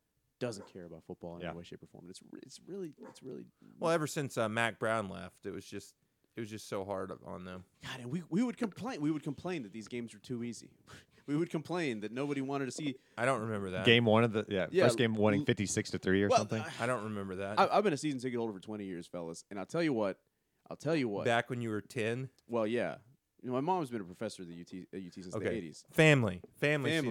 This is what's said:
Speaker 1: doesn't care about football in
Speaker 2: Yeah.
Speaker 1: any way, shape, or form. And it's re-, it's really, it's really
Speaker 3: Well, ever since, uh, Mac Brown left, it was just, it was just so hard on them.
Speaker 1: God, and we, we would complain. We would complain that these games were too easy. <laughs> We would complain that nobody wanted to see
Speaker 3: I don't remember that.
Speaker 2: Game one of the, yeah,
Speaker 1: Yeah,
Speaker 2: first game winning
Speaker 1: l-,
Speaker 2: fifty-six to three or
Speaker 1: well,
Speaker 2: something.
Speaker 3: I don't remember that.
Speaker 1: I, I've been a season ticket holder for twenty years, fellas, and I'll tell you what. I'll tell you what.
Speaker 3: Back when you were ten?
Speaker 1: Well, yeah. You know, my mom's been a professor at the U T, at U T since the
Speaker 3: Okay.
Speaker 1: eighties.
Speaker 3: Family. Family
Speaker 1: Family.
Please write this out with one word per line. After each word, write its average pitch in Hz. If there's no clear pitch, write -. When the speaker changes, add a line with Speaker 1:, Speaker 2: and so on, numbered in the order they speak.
Speaker 1:
doesn't 113
care 90
about 82
football 85
in 85
Speaker 2:
Yeah. 87
Speaker 1:
any 85
way, 85
shape, 85
or 85
form. 87
And 87
it's 95
re-, -
it's -
really, 175
it's -
really 127
Speaker 3:
Well, 165
ever 165
since, 139
uh, 113
Mac 110
Brown 110
left, 92
it 98
was 92
just, -
it 113
was 107
just 107
so 101
hard 95
on 90
them. 92
Speaker 1:
God, 131
and 120
we, 170
we 185
would 240
complain. 214
We 151
would 151
complain 160
that 98
these 107
games 117
were 104
too 120
easy. -
<laughs> -
We 143
would 170
complain 156
that 104
nobody 139
wanted 139
to 123
see 143
Speaker 3:
I 117
don't 127
remember 107
that. 92
Speaker 2:
Game 120
one 110
of 117
the, 104
yeah, 95
Speaker 1:
Yeah, 180
Speaker 2:
first -
game 113
winning 104
Speaker 1:
l-, 98
Speaker 2:
fifty-six 101
to 92
three 95
or 101
Speaker 1:
well, -
Speaker 2:
something. 110
Speaker 3:
I 117
don't 120
remember 101
that. 98
Speaker 1:
I, 190
I've 190
been 196
a 139
season 147
ticket 120
holder 113
for 92
twenty 104
years, 87
fellas, 85
and 101
I'll 95
tell 165
you 160
what. 104
I'll 85
tell 160
you 135
what. 101
Speaker 3:
Back 117
when 123
you 117
were 107
ten? 120
Speaker 1:
Well, 117
yeah. 107
You 120
know, -
my 131
mom's 165
been 120
a 98
professor 92
at 90
the 85
U 87
T, 92
at 95
U 87
T 98
since 92
the 104
Speaker 3:
Okay. 95
Speaker 1:
eighties. 85
Speaker 3:
Family. 127
Family 147
Speaker 1:
Family. 147